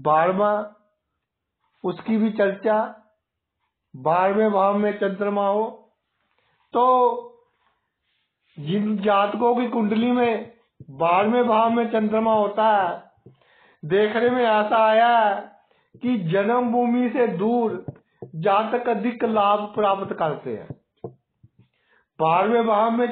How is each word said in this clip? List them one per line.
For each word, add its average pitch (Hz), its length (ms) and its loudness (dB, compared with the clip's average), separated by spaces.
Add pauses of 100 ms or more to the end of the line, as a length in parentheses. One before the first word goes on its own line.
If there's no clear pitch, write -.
बारहवाँ, 180 560 2 (1300)
उसकी 190 320 -4
भी 214 160 2
चर्चा। 214 480 0 (1120)
बारहवें 185 580 0
भाव 196 260 2
में 208 200 0
चंद्रमा 202 500 -2
हो 214 200 0 (1040)
तो 240 80 2 (1800)
जिन 208 400 -2
जातकों 208 580 0
की 247 120 -2
कुंडली 220 440 0
में 233 400 -2 (380)
बारहवें 190 560 2
भाव 226 240 2
में 233 160 0
चंद्रमा 220 480 0
होता 214 340 0
है, 196 280 0 (840)
देखने 214 480 0
में 247 120 0
ऐसा 214 420 2
आया 220 240 4
है 226 260 4 (680)
कि 247 140 0 (140)
जन्मभूमि 240 800 0
से 247 180 0 (100)
दूर 214 480 -2 (520)
जातक 214 520 -2
अधिक 233 380 -4
लाभ 208 340 0 (140)
प्राप्त 196 440 -2
करते 139 380 -6
हैं। 87 120 -16 (1500)
बारहवें 196 480 2
भाव 220 240 2
में 240 220 0